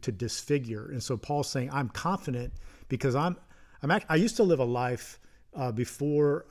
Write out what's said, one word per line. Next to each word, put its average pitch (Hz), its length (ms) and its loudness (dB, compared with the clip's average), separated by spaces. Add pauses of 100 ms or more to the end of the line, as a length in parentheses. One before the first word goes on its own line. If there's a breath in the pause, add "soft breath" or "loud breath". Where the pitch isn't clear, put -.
to 123 100 -2
disfigure. 113 800 -4
And 123 100 -4
so 123 160 -2
Paul's 143 320 -2
saying, 135 240 -2
"I'm 135 160 -2
confident 135 640 -2 (360 loud breath)
because 131 260 0
I'm, 170 220 0 (440 soft breath)
I'm 135 80 0
act-, 202 180 2
I 156 100 4
used 214 180 4
to 233 80 4
live 165 160 6
a 127 60 2
life, 123 540 -2 (360 soft breath)
uh, 127 160 -2
before 147 800 2